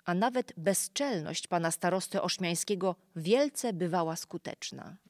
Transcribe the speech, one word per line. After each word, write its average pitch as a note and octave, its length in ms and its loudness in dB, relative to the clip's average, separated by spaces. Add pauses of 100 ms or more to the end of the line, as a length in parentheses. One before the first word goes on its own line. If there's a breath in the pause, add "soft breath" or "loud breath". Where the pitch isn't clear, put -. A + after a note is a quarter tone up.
a F3 100 0
nawet B3 420 2
bezczelność F3+ 920 0
pana E3 240 2
starosty F3+ 520 0
oszmiańskiego F3+ 760 0 (200)
wielce A#3 560 2
bywała E3 440 0
skuteczna. - 800 -10 (140)